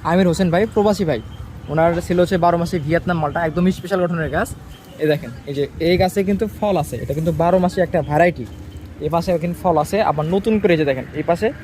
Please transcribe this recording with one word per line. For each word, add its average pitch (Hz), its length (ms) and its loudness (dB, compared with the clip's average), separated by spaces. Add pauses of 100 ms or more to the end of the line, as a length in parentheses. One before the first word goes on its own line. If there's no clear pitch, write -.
আমির 180 220 4
হোসেন 170 240 2
ভাই, 190 240 2
প্রবাসী 208 300 2
ভাই। 131 160 0 (480)
ওনার 165 380 2
ছিল 175 140 2
হচ্ছে 180 180 2
বারো 170 200 4
মাসে 170 200 -2
ভিয়েতনাম 165 400 0
মালটা, 151 220 -2
একদম 175 300 2
স্পেশাল 185 340 -2
গঠনের 165 260 -2
গাছ। 175 180 -2 (500)
এই 151 100 0
দেখেন, 135 220 -2 (160)
এই 143 80 -8
যে 139 140 -2 (120)
এই 170 160 2
গাছে 185 280 2
কিন্তু 202 240 0 (120)
ফল 202 160 0
আছে, 147 200 -2
এটা 123 180 -6
কিন্তু 160 180 0
বারো 170 260 4
মাসে 180 220 0
একটা 170 220 2
ভ্যারাইটি। 156 420 2 (560)
এই 147 80 -4
পাশে 170 300 0
কিন্তু 170 240 -4
ফল 165 160 2
আছে, 196 240 0
আবার 151 240 0
নতুন 202 340 0
করে 175 120 4
এই 156 60 4
যে 156 60 2
দেখেন, 131 200 0 (100)
এই 147 80 -4
পাশে 180 300 0 (120)